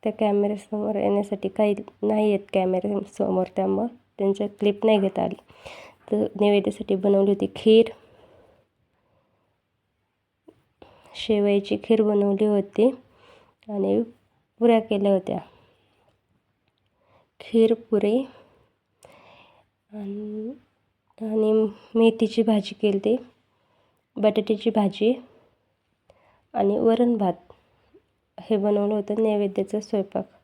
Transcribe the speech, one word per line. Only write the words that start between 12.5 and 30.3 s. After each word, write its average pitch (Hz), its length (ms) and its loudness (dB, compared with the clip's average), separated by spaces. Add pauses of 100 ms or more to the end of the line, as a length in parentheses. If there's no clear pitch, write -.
आणि 202 340 -2 (560)
पुऱ्या 226 220 4
केल्या 202 320 0
होत्या. 190 260 -2 (2000)
खीर, 226 340 2
पुरी 214 440 -2 (1700)
आणि, 208 600 -10 (680)
आणि 220 480 2 (260)
मेथीची 226 480 2
भाजी 208 320 0
केली 202 220 -2
होती, 208 200 0 (1000)
बटाट्याची 214 540 0
भाजी 214 520 0 (1300)
आणि 202 260 0
वरण 240 380 2
भात 190 160 0 (1080)
हे 220 160 -2
बनवलं 202 380 0
होतं 208 280 -4
नैवेद्याचा 208 580 -2
स्वयंपाक. 196 440 -4 (200)